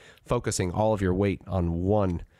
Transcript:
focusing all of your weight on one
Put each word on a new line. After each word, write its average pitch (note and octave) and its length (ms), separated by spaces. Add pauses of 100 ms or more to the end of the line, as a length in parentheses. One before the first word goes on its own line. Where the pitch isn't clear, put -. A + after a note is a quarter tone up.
(260)
focusing A2 460
all G#2+ 240
of G2 60
your F2+ 120
weight F#2+ 320
on F2 380
one F#2+ 400 (160)